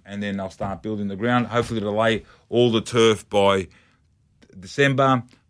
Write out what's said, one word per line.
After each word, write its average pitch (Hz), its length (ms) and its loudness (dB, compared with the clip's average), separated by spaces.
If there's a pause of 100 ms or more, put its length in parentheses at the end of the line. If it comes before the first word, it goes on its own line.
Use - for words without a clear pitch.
and 101 180 -10
then 101 140 -6
they'll 95 140 -8
start 98 320 -10
building 104 260 -6
the 98 80 -8
ground. 120 300 0
Hopefully 117 340 -2
to 104 100 -4
lay 110 340 0 (260)
all 120 200 4
the 110 120 0
turf 113 480 2
by 98 380 2 (920)
December 131 640 2 (280)